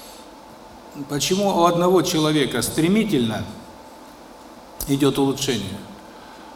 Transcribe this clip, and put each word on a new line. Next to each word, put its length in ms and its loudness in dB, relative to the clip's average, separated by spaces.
Почему 400 0
у 160 4
одного 380 4
человека 580 0
стремительно 840 0
идёт 320 2
улучшение, 600 -2